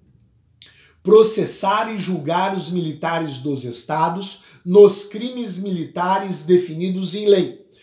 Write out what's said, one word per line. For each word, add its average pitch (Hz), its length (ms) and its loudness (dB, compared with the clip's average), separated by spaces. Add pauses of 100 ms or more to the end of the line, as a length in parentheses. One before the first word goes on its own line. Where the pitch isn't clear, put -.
(1000)
processar 214 920 2
e - 20 -8
julgar 180 560 -2
os 165 160 -8
militares 165 680 -4
dos 131 260 -6
estados 160 760 -4 (240)
nos 196 400 6
crimes 226 520 -10
militares 185 840 -4
definidos 180 720 0
em 208 100 -6
lei 196 400 0 (180)